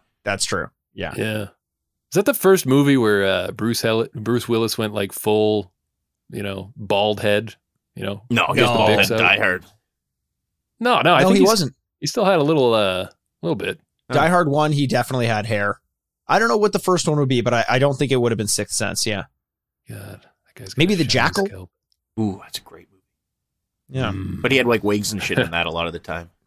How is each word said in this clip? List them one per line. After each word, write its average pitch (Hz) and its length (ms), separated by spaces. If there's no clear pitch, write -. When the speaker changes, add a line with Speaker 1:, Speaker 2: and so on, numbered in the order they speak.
Speaker 1:
That's 101 200
true. - 260
Yeah. 87 240
Speaker 2:
Yeah. 107 260
Is - 720
that 196 120
the 285 80
first 190 320
movie 139 300
where, 104 280
uh, 95 280
Bruce 117 280
Hel-, 113 320
Bruce 113 360
Willis 113 280
went, 107 160
like, 104 200
full, 107 600
you 107 120
know, 98 340
bald 104 440
head? 107 340
You 101 120
know? 101 220
Speaker 3:
No, 113 180
he 110 140
was 110 100
Speaker 1:
No. - 60
Speaker 3:
bald 113 200
Speaker 2:
Dicks 101 140
Speaker 3:
head 110 100
Speaker 2:
out. 90 80
Speaker 3:
Die 101 100
Hard. 95 260
Speaker 2:
No, 233 220
no, 170 120
I 139 80
Speaker 1:
No, 185 60
Speaker 2:
think 196 80
Speaker 1:
he 196 60
Speaker 2:
he's, 190 60
Speaker 1:
wasn't. 196 260
Speaker 2:
he 151 60
still 214 180
had 185 140
a 147 40
little, 139 320
uh, 92 320
little 165 160
bit. 98 220
Speaker 1:
Die 143 180
Hard 175 200
one, 151 240
he 143 140
definitely 123 400
had 110 200
hair. 101 340
I 170 120
don't 226 100
know 233 80
what 208 160
the 202 60
first 180 300
one 151 100
would 139 100
be, 127 120
but 117 140
I, 117 140
I 123 100
don't 139 160
think 131 180
it 131 40
would 120 160
have 110 60
been 104 100
Sixth - 280
Sense. 101 300
Yeah. 104 180
Speaker 2:
God, 101 340
that - 320
guy's - 200
got - 40
Speaker 1:
Maybe 185 160
Speaker 2:
a - 20
Speaker 1:
The 165 80
Speaker 2:
shiny 120 60
Speaker 1:
Jackal? 139 360
Speaker 2:
scalp. 95 240
Speaker 3:
Ooh, 98 220
that's - 160
a - 40
great 85 280
movie. 95 120
Speaker 1:
Yeah. 131 240
Speaker 2:
Mm. 95 300
Speaker 3:
But 127 100
he 135 60
had, 123 80
like, 113 180
wigs 104 280
and 98 100
shit 90 160
in 92 120
that 85 160
a 82 40
lot 82 160
of 85 60
the 85 60
time. 85 320